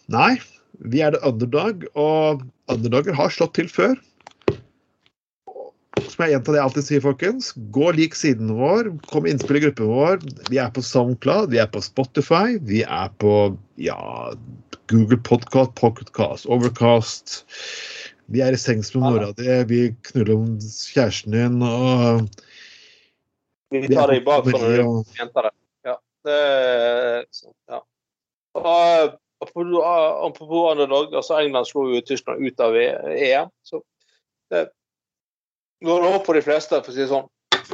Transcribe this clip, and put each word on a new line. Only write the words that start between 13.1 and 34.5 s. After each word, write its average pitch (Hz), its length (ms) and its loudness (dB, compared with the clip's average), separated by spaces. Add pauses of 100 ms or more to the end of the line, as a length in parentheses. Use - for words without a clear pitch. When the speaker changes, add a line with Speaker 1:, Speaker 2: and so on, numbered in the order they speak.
Speaker 1:
på, 104 100 4 (500)
ja, 73 160 -4 (920)
Google 113 340 6
Podcast, 123 520 2
Pocket - 360 0
Cast, 87 320 -4
Overcast. 120 960 2 (880)
Vi 120 140 2
er 127 100 4
i 123 60 0
sengs 110 340 -2
med 127 100 2
Speaker 2:
Ja. 127 60 2
Speaker 1:
mora 104 220 2
di, 120 160 -6 (160)
vi 120 180 2 (280)
knuller 110 260 2
om 113 240 -2
kjæresten 107 760 -2
din, 120 280 2
og 120 640 2 (1400)
Speaker 2:
Vi 135 80 -2
Speaker 1:
vi 131 140 0
er - 40 4
Speaker 2:
tar 143 140 4
det 131 60 4
i 120 60 -4
Speaker 1:
på 139 60 2
Speaker 2:
bak, 139 140 2
sånn 127 80 2
Speaker 1:
komedi 120 260 2
Speaker 2:
at 120 60 4
du 117 40 0
Speaker 1:
og 113 300 -4
Speaker 2:
gjentar 117 300 -4
det. - 60 -6 (300)
Ja, 123 100 -6 (300)
det 147 140 -2
er 123 960 0
sånn, - 220 -20 (140)
ja. 123 120 -12 (760)
Og, 165 120 -6
eh, 170 400 4 (340)
apropos, 175 440 -2
eh, 165 420 0
apropos 160 460 -2
underdog, 143 420 0
altså 156 260 -2
England 131 260 0
slo 139 220 -2
jo 120 140 -2
Tyskland 131 420 -6
ut 127 160 -4
av 113 160 2
E-, 123 220 0 (180)
E 131 160 0
M, 156 160 0 (160)
så - 160 -12 (720)